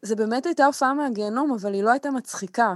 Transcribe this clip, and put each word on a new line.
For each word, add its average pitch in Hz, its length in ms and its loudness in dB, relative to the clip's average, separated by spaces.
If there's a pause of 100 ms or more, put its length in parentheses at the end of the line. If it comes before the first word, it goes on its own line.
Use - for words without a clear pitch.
זה 214 140 -4
באמת 220 300 0
הייתה 320 200 4
הופעה 269 280 2
מהגיהנום, 254 600 -2
אבל 202 200 -2
היא 196 100 0
לא 220 80 4
הייתה 277 200 0
מצחיקה, 226 640 -2